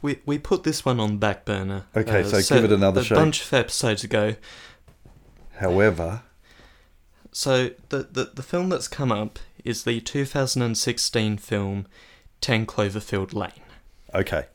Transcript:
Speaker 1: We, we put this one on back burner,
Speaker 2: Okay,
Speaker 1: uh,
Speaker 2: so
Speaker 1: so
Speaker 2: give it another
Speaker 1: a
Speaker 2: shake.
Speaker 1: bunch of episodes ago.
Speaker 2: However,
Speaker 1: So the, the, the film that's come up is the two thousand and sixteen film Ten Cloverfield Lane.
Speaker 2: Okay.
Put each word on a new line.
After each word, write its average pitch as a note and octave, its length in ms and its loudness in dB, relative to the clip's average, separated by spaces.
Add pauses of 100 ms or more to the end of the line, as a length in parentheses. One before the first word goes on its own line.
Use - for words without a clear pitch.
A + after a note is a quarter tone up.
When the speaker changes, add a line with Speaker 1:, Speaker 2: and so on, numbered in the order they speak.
Speaker 1:
We, C#3+ 220 -2
we D3 140 -2
put F3+ 260 0
this D#3 180 -2
one B2 160 2
on G#2 200 0
back G2+ 260 0
burner, G2 400 -4 (100)
Speaker 2:
Okay, A2 260 2
Speaker 1:
uh, F#2+ 40 2
Speaker 2:
so G2+ 160 2
Speaker 1:
so - 160 2
Speaker 2:
give A#2+ 80 6
it G#2 80 6
another G2 300 4
Speaker 1:
a - 20 0
Speaker 2:
shake. A2+ 140 2
Speaker 1:
bunch D#3 240 4
of - 100 -6
episodes A#2 500 0
ago. G#2+ 320 0 (1200)
Speaker 2:
However, F#2+ 680 2 (1080)
Speaker 1:
So B2+ 400 0 (180)
the, C3+ 200 -6
the, - 240 -4
the C3 80 -12
film F3+ 280 -2
that's - 180 -2
come C3 240 -2
up G#2+ 260 -4 (240)
is - 220 -6
the A#2 160 -2
two C#3 240 -4
thousand C3 380 0
and A2+ 160 0
sixteen A2 580 -2
film G2 500 -4 (540)
Ten A2 240 0
Cloverfield G2+ 680 -4
Lane. G2+ 180 -6 (640)
Speaker 2:
Okay. F#2 400 0